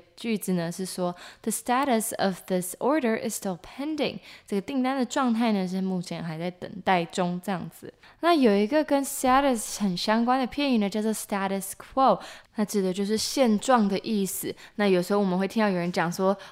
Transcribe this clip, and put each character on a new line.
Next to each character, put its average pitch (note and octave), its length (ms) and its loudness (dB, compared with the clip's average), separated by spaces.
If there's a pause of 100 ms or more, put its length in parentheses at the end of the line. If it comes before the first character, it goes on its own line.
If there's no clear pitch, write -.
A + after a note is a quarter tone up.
(160)
句 A3+ 220 -2
子 F#3 160 -4
呢， E3+ 180 -2
是 F#3 140 -8
说， F3 280 -4 (280)
“The A3 100 -4
status B3 640 0
of F#3+ 300 -2
this F3+ 280 -2
order B3 420 0
is - 240 -6
still F#3 180 -6
pending。” D4 600 -6 (280)
这 G#3 80 -4
个 G3 60 0
订 C4+ 200 -2
单 C4 160 0
的 B3+ 80 0
状 B3 280 0
态 A3+ 180 2
呢， F#3+ 160 0
是 F#3 140 -4
目 F#3 200 -2
前 E3 220 -8
还 D#3+ 140 -8
在 F3 120 -6
等 - 200 -10 (160)
待 F3+ 180 4
中， F3+ 400 -2
这 G#3 80 -4
样 E3 180 -6
子。 - 240 -18 (280)
那 E4+ 120 4
有 B3+ 220 6
一 G#3 100 4
个 D4 160 2
跟 C#4+ 220 2
status B3+ 800 0
很 F#3+ 160 0
相 A3 260 2
关 B3+ 160 2
的 B3+ 80 0
片 C#4+ 240 -2
语 A#3+ 60 4
呢， G3+ 120 2
叫 G#3+ 120 -2
做 A3 100 0
status G3 640 -4
quo， B3 440 2 (380)
那 G#3+ 80 0
指 G3+ 180 0
的 F#3 120 0
就 G3 100 -2
是 G#3 140 0
现 A3 420 2
状 A#3+ 260 4
的 G3 140 0
意 G#3 260 -2
思。 - 300 -6 (200)
那 G#3 120 2
有 F3+ 140 4
时 F3+ 120 -2
候 G3+ 60 4
我 G#3 60 2
们 F3+ 120 0
会 F#3+ 80 0
听 G#3 160 0
到 G#3+ 80 4
有 F#3+ 60 0
人 F3 160 -2
讲 E3+ 180 0
说， F#3+ 260 2 (160)